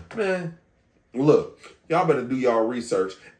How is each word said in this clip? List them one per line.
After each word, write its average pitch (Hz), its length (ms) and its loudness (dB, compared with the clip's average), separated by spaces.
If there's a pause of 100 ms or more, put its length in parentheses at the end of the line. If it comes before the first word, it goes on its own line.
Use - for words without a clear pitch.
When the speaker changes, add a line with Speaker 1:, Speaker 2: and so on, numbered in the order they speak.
(160)
Speaker 1:
no. - 0 -
Speaker 2:
man. 185 420 -4 (560)
Look, - 600 0 (120)
y'all 170 180 2
better 131 180 2
do 127 120 -4
y'all 113 300 2
research. 110 480 -4 (260)